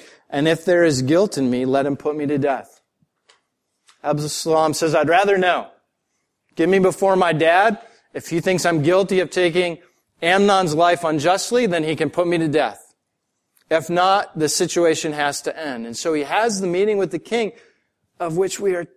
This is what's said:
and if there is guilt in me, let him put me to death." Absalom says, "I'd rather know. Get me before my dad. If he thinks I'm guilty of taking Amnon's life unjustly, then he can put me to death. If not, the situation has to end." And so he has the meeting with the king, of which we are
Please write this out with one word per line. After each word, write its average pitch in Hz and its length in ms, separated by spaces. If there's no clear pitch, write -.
and 143 160
if 165 180
there 175 200
is 139 180
guilt 165 340
in 131 140
me, 127 140
let 135 200
him 143 120
put 151 180
me 151 120
to 147 120
death." 135 420
Absalom 151 680
says, 156 220
"I'd 151 140
rather 196 280
know. 170 340
Get 160 160
me 196 80
before 190 380
my 175 180
dad. 180 440
If 139 140
he 165 120
thinks 185 240
I'm 170 180
guilty 185 380
of 165 100
taking 175 480
Amnon's 190 520
life 175 300
unjustly, 180 600
then 170 180
he 160 100
can 151 140
put 175 180
me 170 120
to 165 100
death. 135 460
If 160 220
not, 185 480
the 151 100
situation 165 640
has 147 300
to - 160
end." 131 260
And 117 100
so 160 200
he 147 80
has 196 380
the 190 60
meeting 196 300
with 190 140
the 170 80
king, 220 340
of 170 180
which 185 220
we 196 160
are 175 120